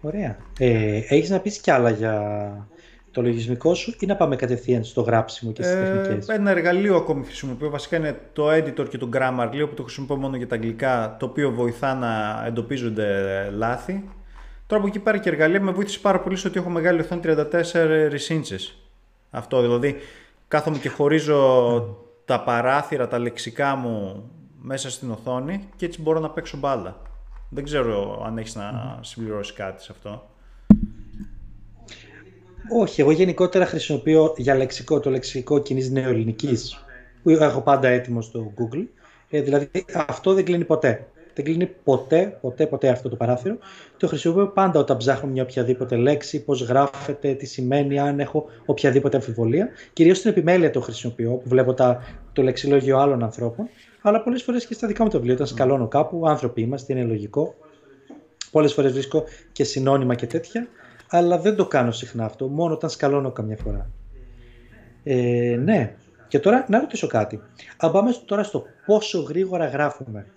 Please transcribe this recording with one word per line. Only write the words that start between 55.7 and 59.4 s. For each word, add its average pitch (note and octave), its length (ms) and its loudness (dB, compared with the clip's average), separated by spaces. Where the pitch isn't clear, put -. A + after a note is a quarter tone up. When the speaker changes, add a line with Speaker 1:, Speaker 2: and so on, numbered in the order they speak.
Speaker 1:
κάπου, D#3+ 400 0
άνθρωποι B2+ 340 0
είμαστε, C3 320 -4
είναι B2+ 100 -2
λογικό. A2+ 520 -4
Πολλές D3+ 220 4
φορές C#3 180 2
βρίσκω C3+ 320 -2